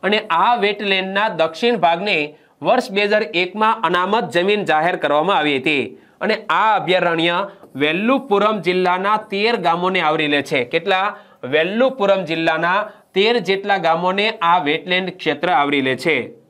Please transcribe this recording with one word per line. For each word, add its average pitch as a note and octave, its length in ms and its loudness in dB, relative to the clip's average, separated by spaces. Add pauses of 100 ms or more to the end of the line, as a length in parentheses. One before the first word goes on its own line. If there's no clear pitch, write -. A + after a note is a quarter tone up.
અને G#3 160 2
આ G#3+ 360 2
વેટલેન્ડના G3 720 -2
દક્ષિણ F3 480 0
ભાગને E3+ 560 0 (280)
વર્ષ A#3 300 0
બે G3+ 120 0
હજાર G#3 200 2
એકમાં G#3+ 580 -2
અનામત F3+ 480 0
જમીન F#3 360 0
જાહેર D#3+ 300 0
કરવામાં D#3 420 0
આવી D3 220 0
હતી. C3 380 -2 (240)
અને A3 280 -2
આ G3+ 260 2
અભયારણ્ય F3 760 0 (260)
વેલ્લુપુરમ G3+ 840 0
જિલ્લાના F#3 580 0
તેર G#3+ 380 -2
ગામોને F3+ 460 0
આવરી D#3 260 2
લે C#3+ 140 0
છે. C3+ 220 -2
કેટલા? F#3 520 -2 (280)
વેલ્લુપુરમ G3 800 0
જિલ્લાના E3 680 0 (240)
તેર A3 240 2
જેટલા G3 400 0
ગામોને F3+ 520 0
આ F3 300 2
વેટલેન્ડ F3+ 500 -2
ક્ષેત્ર E3 400 -2
આવરી C#3+ 320 2
લે C3 140 0
છે. C3 320 -2 (220)